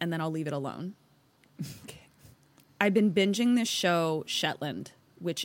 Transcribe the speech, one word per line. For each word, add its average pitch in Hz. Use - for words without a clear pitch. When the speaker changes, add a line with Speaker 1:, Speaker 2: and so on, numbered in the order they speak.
Speaker 1:
and 170
then 165
I'll 160
leave 160
it 143
alone. 143
Speaker 2:
<laughs> -
Okay. -
Speaker 1:
I've 202
been 214
binging 202
this 233
show, 165
Shetland, -
which 170